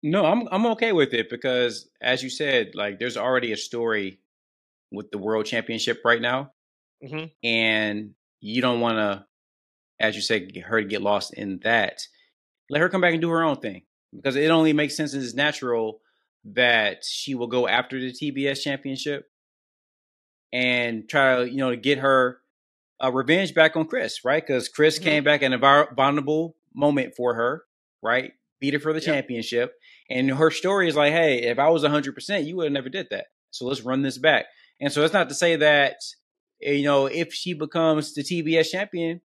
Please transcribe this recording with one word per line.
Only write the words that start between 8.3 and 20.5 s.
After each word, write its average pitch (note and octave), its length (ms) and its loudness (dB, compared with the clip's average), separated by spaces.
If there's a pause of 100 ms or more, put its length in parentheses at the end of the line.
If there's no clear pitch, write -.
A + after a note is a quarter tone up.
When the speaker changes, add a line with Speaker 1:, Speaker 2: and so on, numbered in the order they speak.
Speaker 1:
you A2+ 220 -4
don't B2 180 2
wanna, G#2+ 460 -2 (720)
as A2 160 0
you G#2 80 -8
said, G2 300 -2
get F#2 120 -14
her A2+ 160 0
to G2+ 60 -4
get G2+ 160 -6
lost G2+ 320 -2
in G2 300 -8
that. A2 360 0 (680)
Let C#3+ 100 0
her F3+ 80 2
come F#3+ 120 0
back F3 120 4
and E3 80 0
do E3+ 100 0
her E3 120 2
own D3+ 140 2
thing F#2+ 260 -12 (320)
because C3+ 220 -2
it D3+ 160 4
only D#3+ 200 6
makes D3 240 0
sense D3 180 -6
and C#3 80 -4
is A#2 120 -8
natural A#2+ 680 -2 (440)
that A2 600 2
she - 300 -8
will B2 140 -6
go B2 180 0
after B2 340 -2
the B2+ 120 -8
T C#3+ 180 -8
B C3+ 160 -4
S C#3 160 -4
championship C#3 640 -6 (1300)